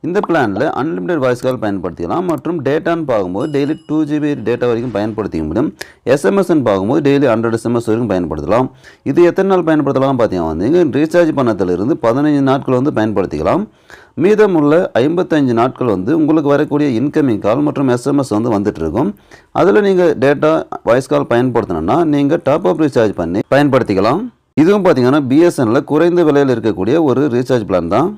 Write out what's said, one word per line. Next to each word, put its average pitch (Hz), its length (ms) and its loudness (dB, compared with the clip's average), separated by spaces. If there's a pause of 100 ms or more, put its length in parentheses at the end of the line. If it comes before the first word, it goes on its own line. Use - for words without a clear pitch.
இந்த 180 180 -2
பிளான்ல 120 380 0 (160)
அன்லிமிடெட் 170 420 -4
வாய்ஸ் 123 220 0
கால் 127 180 -2
பயன்படுத்திக்கலாம் 101 680 -4
மற்றும் 160 340 -4
டேட்டான்னு 160 460 -2
பார்க்கும்போது 101 420 -2
டெய்லி 139 220 0 (120)
டூ 147 100 -2 (120)
ஜிபி 147 220 -2 (160)
டேட்டா 120 220 -2
வரைக்கும் 117 280 -4
பயன்படுத்திக்க 101 520 -4
முடியும். 110 200 -2 (440)
எஸ் 147 160 -2
எம் 196 120 0
எஸ்ன்னு 160 260 0
பார்க்கும்போது 104 400 0
டெய்லி 139 240 2
ஹண்ட்ரட் 113 260 0
எஸ் - 120 -6
எம் 120 100 0
எஸ் 117 100 -8
வரைக்கும் 110 220 0
பயன்படுத்தலாம். 87 560 -2 (440)
இது 143 180 4
எத்தனை 190 240 0
நாள் 180 160 0
பயன்படுத்தலாம் 135 500 0
பார்த்தீங்கன்னா 90 320 0
வந்து 82 160 -2
நீங்க 175 160 2 (160)
ரீசார்ஜ் 160 400 2
பண்ணதிலிருந்து 98 680 0
பதினைஞ்சு 143 460 2
நாட்கள் 131 280 0
வந்து 139 200 -2
பயன்படுத்திக்கலாம். 101 680 -2 (600)
மீதமுள்ள 190 480 4 (300)
ஐம்பத்தஞ்சு 151 580 0
நாட்கள் 123 340 0
வந்து 92 240 -2
உங்களுக்கு 156 360 2
வரக்கூடிய 147 340 0 (120)
இன்கமிங் 135 460 0
கால் 139 220 0
மற்றும் 135 280 0
எஸ் 123 160 -4
எம் 139 120 0
எஸ் 104 120 -4
வந்து 113 200 0
வந்துட்டு 101 260 -2
இருக்கும். 107 280 -2 (500)
அதுல 202 280 2
நீங்க 180 160 2 (220)
டேட்டா, 147 260 2 (360)
வாய்ஸ் 131 240 0
கால் 143 200 -2
பயன்படுத்தணும்னா 117 680 0 (160)
நீங்க 143 320 0
டாப் 170 260 0
அப் 156 140 0
ரீசார்ஜ் 113 360 0
பண்ணி 87 180 -2 (140)
பயன்படுத்திக்கலாம். 127 680 2 (380)
இதுவும் 196 220 4
பாத்தீங்கன்னா 139 360 4 (100)
பி 135 160 4
எஸ் 165 160 2
என் 110 100 2
எல் 135 180 0
குறைந்த 170 380 2
விலையில் 143 260 2
இருக்கக்கூடிய 110 420 0 (120)
ஒரு 127 140 2 (120)
ரீசார்ஜ் 123 360 0
பிளான் 87 240 0
தான். 135 140 2 (100)